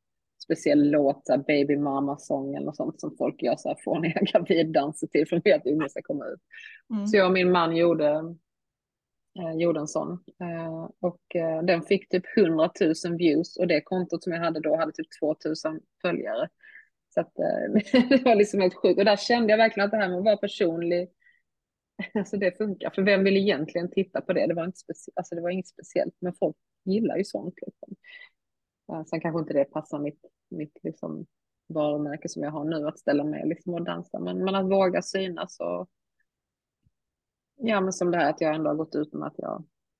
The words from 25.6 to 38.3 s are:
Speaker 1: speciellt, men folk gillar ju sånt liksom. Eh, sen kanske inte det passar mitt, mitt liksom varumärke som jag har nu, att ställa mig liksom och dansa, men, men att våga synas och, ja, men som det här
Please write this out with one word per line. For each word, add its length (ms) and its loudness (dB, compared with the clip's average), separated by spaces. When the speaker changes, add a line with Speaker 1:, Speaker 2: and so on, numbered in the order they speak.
Speaker 1:
speciellt, 520 -6
men 140 -6
folk 220 -2
gillar 320 0
ju 80 0
sånt 300 -8
liksom. 280 -16
Eh, 120 -8
sen 160 -6
kanske 200 -2
inte 120 -6
det 120 4
passar 340 -8
mitt, 220 -8
mitt 320 -12
liksom 440 -10
varumärke 600 -4
som 140 -8
jag 80 -6
har 140 -8
nu, 240 -4
att 100 -10
ställa 260 0
mig 240 -6
liksom 260 -6
och 100 -6
dansa, 340 -8
men, 260 -4
men 100 0
att 160 0
våga 320 2
synas 580 -6
och, 280 -6
ja, 240 0
men 120 0
som 180 -2
det 80 0
här 120 2